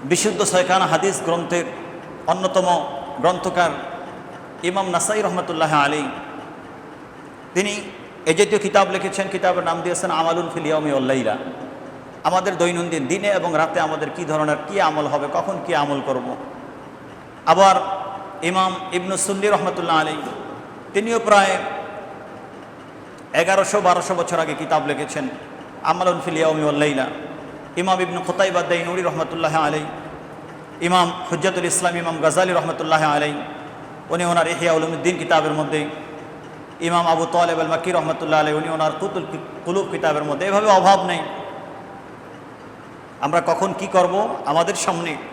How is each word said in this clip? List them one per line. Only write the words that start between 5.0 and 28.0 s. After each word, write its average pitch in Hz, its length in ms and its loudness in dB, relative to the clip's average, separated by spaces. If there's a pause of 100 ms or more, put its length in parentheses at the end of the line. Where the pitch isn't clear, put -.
রহমতুল্লাহ 175 520 0
আলী, 147 300 4 (1500)
তিনি 202 200 0 (520)
এ 160 80 4
জাতীয় 202 260 4
কিতাব 196 300 4
লিখেছেন। 190 380 -2
কিতাবের 180 360 2
নাম 165 160 0
দিয়েছেন 170 300 -2
আমালুন 165 440 2
ফিল 160 120 -4
ইয়াউমি 156 260 2
ওয়াল 135 120 2
লাইলা, 123 320 2 (880)
আমাদের 185 340 4
দৈনন্দিন 170 480 2
দিনে 196 220 0
এবং 180 280 2
রাতে 160 240 2
আমাদের 156 360 0
কি 175 80 -6
ধরনের 151 340 0 (100)
কি 202 120 -4
আমল 151 260 2
হবে, 143 260 0
কখন 170 240 -2 (100)
কি 170 80 -2
আমল 143 320 0
করব। 127 200 -2 (1200)
আবার 185 300 8 (680)
ইমাম 185 300 0 (200)
ইবনু 185 240 -2
সুন্নি 196 320 0
রহমতুল্লাহ 170 480 2
আলী, 156 200 0 (760)
তিনিও 226 260 2
প্রায় 196 340 6 (1800)
এগারোশো 190 480 4
বারোশো 180 340 4
বছর 170 260 0
আগে 156 140 0
কিতাব 156 320 0
লিখেছেন 147 380 -4 (580)
আমালুন 175 420 2
ফিল 160 120 -2
ইয়াউমি 156 260 2
ওয়াল 147 160 2
লাইলা। 139 280 2 (680)
ইমাম 185 240 2